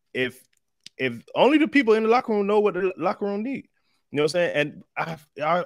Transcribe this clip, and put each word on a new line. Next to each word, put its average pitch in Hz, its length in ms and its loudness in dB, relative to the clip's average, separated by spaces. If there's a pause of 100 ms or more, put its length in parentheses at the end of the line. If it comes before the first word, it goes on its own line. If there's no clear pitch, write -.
(120)
if, 127 300 -4 (540)
if 123 260 -4 (100)
only 247 240 4
the 302 100 2
people 233 260 2
in 220 100 2
the 220 60 2
locker 233 240 2
room 202 140 0
know 208 120 2
what 208 140 2
the 185 240 -2
locker 180 280 -4
room 202 180 -4
need." 262 260 -10 (420)
You 135 60 -6
know 147 60 2
what 156 120 0
I'm 175 160 0
saying? - 40 -
And 147 280 -2 (140)
I, 160 200 -6 (240)
our, 165 240 0